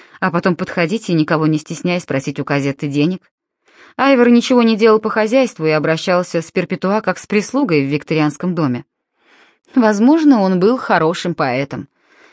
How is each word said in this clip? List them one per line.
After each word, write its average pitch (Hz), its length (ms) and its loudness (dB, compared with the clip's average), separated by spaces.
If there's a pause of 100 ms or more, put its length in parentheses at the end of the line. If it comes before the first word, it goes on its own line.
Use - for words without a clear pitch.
(180)
а 185 100 -2
потом 175 260 0
подходить 185 540 -4
и, 180 40 0
никого 156 340 0
не 156 100 2
стесняясь, 175 480 -6
просить 139 340 -6
у 139 60 -6
Казеты 139 420 -4
денег. 147 360 -2 (720)
Айвор 247 340 4
ничего 240 340 4
не 226 120 2
делал 220 240 4
по 214 120 -4
хозяйству 220 560 0
и 156 40 2
обращался 165 680 -2
с - 100 -16
Перпетуа 190 500 -4
как 185 180 -4
с - 80 -18
прислугой 202 580 0
в 135 40 -6
викторианском 151 640 -2
доме. 139 300 -2 (880)
Возможно, 247 640 4
он 190 180 2
был 226 180 2
хорошим 170 580 -2
поэтом. 139 520 -4 (460)